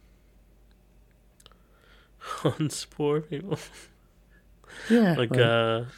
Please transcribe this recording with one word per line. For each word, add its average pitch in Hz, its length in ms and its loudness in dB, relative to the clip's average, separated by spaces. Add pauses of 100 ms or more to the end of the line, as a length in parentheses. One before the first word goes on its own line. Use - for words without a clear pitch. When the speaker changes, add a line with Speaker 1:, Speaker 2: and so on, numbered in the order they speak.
(2250)
Speaker 1:
Hunts - 680 -4
poor 151 360 -2
people? 156 380 -8 (1300)
Speaker 2:
Yeah, 220 260 6
Speaker 1:
Like, 120 160 0
Speaker 2:
like 127 80 2
Speaker 1:
uh, 117 440 4 (140)